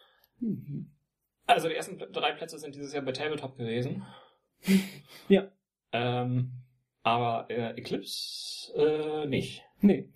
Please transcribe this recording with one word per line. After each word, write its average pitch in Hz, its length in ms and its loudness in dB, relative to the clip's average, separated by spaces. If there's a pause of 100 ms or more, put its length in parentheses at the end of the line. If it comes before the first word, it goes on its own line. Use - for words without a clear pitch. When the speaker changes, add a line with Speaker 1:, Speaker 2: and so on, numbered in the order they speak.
(1500)
Speaker 1:
Also - 240 6
die 160 60 -2
ersten 160 220 -8
drei 151 360 -2
Plätze 160 260 -10
sind 147 160 -12
dieses 143 180 -8
Jahr 143 100 -2
bei 131 80 -2
Tabletop 147 460 -4
gewesen. 120 460 -2 (1300)
Speaker 2:
Ja. 196 200 6 (420)
Speaker 1:
Ähm, 123 600 0 (520)
aber, 117 460 2
äh, 113 280 -2
Eclipse, - 1000 -8
äh, 151 520 2
nicht. - 360 -2 (160)
Speaker 2:
Nee, - 360 6